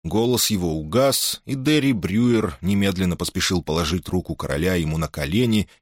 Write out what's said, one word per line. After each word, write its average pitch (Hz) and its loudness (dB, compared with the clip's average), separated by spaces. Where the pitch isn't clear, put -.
Голос 113 0
его 87 0
угас, 101 0
и 127 -6
Дерри 139 2
Брюер 110 0
немедленно 95 0
поспешил 90 -2
положить 80 -2
руку 87 -4
короля 76 -2
ему 80 0
на 80 -2
колени 104 0